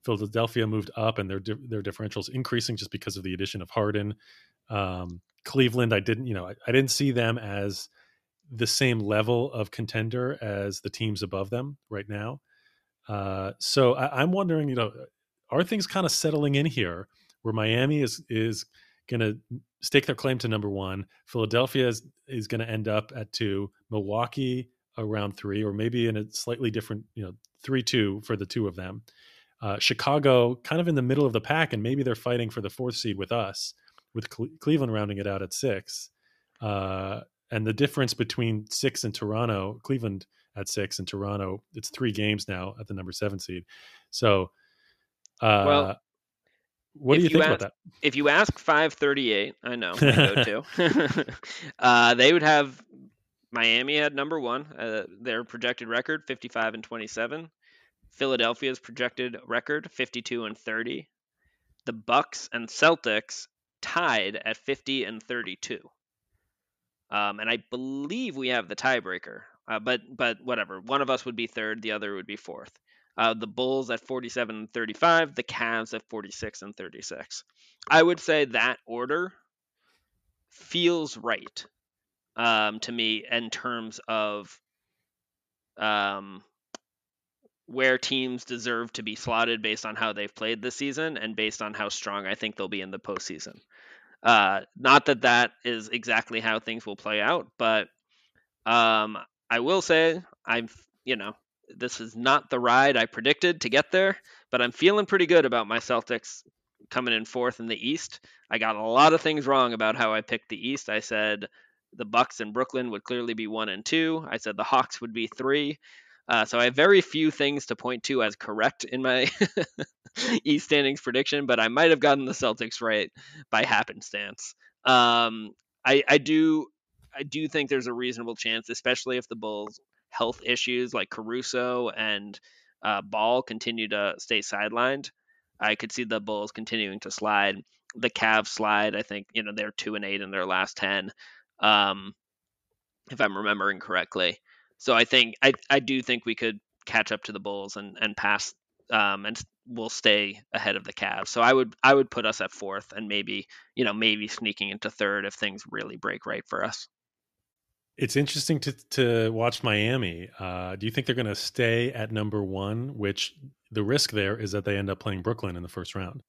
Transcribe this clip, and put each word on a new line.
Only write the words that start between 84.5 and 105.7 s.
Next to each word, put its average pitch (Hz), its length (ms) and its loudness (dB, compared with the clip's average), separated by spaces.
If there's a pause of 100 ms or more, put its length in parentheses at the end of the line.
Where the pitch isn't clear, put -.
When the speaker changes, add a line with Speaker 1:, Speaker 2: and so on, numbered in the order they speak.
Speaker 2:
um, 101 640 -2 (1200)
where 131 320 2
teams 127 480 -2
deserve 117 480 -6
to 113 100 -10
be 110 120 -8
slotted 117 460 0
based 107 240 -2
on 107 100 -8
how 110 180 -2
they've 104 200 -8
played 110 280 -4
this 123 140 -6
season 143 420 -4
and 110 180 -6
based 107 260 -2
on 107 120 -6
how 104 160 -4
strong 101 360 -6
I 98 100 -2
think 107 200 -8
they'll 98 120 -6
be 95 140 -6
in 95 100 -10
the 98 80 -10
postseason. - 600 -10 (640)
Uh, 101 400 6 (160)
not 131 280 8
that 131 160 2
that 120 300 6 (120)
is 113 240 -4
exactly 113 540 -2
how 113 180 0
things 113 260 -8
will 101 120 -8
play 104 240 -2
out, 143 260 0 (100)
but, 110 300 2 (800)
um, 110 520 4 (320)
I 117 120 2
will 175 200 2
say 165 400 4 (240)
I'm, 117 220 0 (380)
you 123 100 -2
know, 104 180 -10 (360)
this - 320 -8
is 113 140 -12
not 135 340 2
the 127 100 0
ride 127 380 6
I 113 80 4
predicted 156 560 0
to 120 80 -4
get 139 220 2
there, 190 260 2 (340)
but 123 100 0
I'm 120 120 0
feeling 196 320 4
pretty 185 200 2
good 160 200 6
about 117 220 0
my 113 120 0